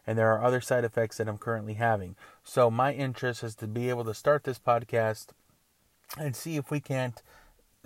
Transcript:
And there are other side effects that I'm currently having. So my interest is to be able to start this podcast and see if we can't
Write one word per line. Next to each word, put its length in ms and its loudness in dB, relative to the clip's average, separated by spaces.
And 100 0
there 140 6
are 100 2
other 180 4
side 220 0
effects 360 -2
that 100 -2
I'm 100 -6
currently 360 -4
having. 420 0
So 260 4
my 260 2
interest 500 -4
is 120 -8
to 120 -8
be 220 -2
able 160 -2
to 80 -6
start 280 2
this 160 -6
podcast 680 0
and 160 -4
see 220 -6
if 120 -4
we 120 -2
can't 420 -4